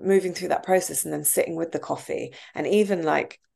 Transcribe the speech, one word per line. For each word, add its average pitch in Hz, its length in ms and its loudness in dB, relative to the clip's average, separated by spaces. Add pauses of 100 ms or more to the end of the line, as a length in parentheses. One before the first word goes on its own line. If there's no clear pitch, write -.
moving 185 320 4
through 180 140 -6
that - 180 0
process 180 400 2
and 156 80 -6
then 151 100 -4
sitting 170 320 0
with 165 180 -4
the 156 60 -4
coffee - 540 -6 (220)
and 156 100 -4
even, 196 380 2
like, 151 360 0 (160)